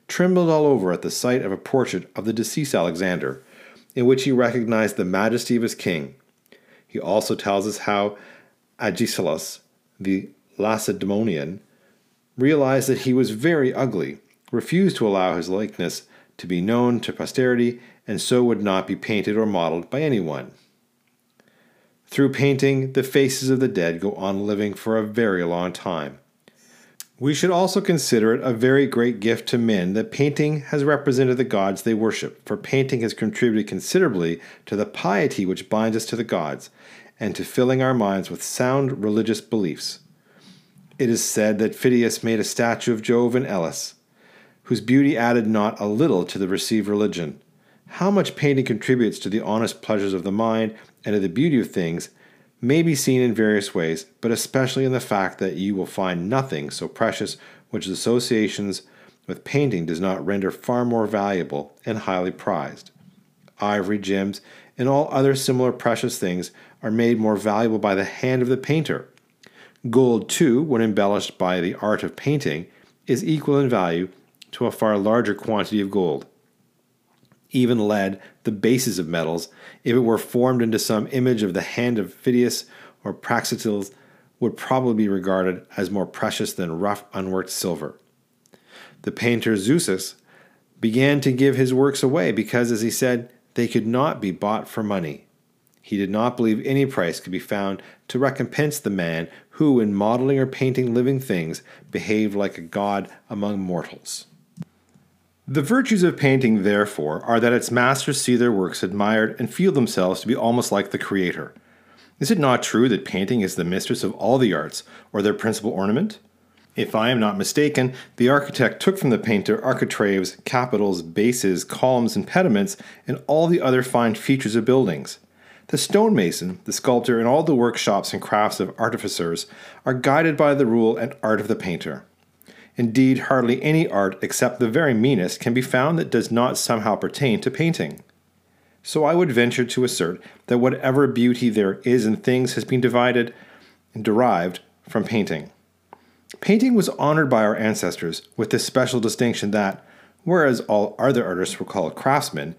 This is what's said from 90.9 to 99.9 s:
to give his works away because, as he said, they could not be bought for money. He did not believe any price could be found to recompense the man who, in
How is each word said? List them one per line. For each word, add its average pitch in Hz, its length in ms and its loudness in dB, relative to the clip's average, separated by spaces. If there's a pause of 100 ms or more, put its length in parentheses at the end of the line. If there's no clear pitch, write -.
to 135 100 2
give 135 240 4
his 131 180 2
works 139 280 2
away 151 300 2
because, 117 380 0
as 110 120 0
he 117 80 0
said, 123 420 -2 (220)
they 120 120 0
could 113 200 0
not 127 340 0
be 101 100 -2
bought 101 380 -4
for - 140 -6
money. 90 420 -4 (580)
He - 140 -6
did 98 140 -2
not 117 260 -2
believe 113 300 0
any 135 200 2
price 92 320 -2
could - 140 -12
be 92 60 -4
found 98 440 -6 (260)
to 127 100 -4
recompense 135 600 -2
the 107 120 -4
man 85 380 -2 (240)
who, 139 280 4
in 104 140 0